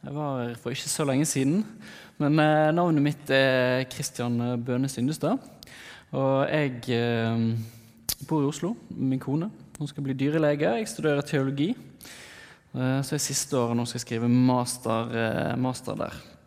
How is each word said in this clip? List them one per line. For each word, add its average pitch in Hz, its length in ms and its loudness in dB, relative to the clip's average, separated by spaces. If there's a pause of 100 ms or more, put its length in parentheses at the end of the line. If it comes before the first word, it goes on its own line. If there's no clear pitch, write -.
Jeg 139 140 -10
var 139 260 -2
her 120 160 -4
for 120 160 -6
ikke 147 160 -8
så 156 160 0
lenge 139 240 2
siden, 143 320 2 (560)
men, 151 220 4
eh, 156 340 6
navnet 165 300 4
mitt 147 260 -2
er 131 560 4
Kristian 120 520 -4 (280)
Bøhne 131 240 0
Syndestad, 151 500 -2 (760)
og 135 360 2
jeg, 131 400 0
eh, 117 680 2 (720)
bor 156 140 2
i 139 60 2
Oslo 151 280 -4 (140)
med 131 200 -2
min 131 100 0
kone. 160 320 -2 (260)
Hun 147 100 -6
skal 147 160 -10
bli 135 100 -2
dyrelege. 147 680 2
Jeg 220 80 -4
studerer 151 340 0
teologi, 143 540 0 (1000)
eh, 131 280 0
så 135 120 -4
er 147 60 -2
siste - 340 -4
året 120 220 2
nå 120 100 0
skal 120 140 -8
jeg 113 220 -4
skrive 117 80 2
master, 123 840 2
eh, 113 420 0
master 123 400 -4
der. - 180 -6 (340)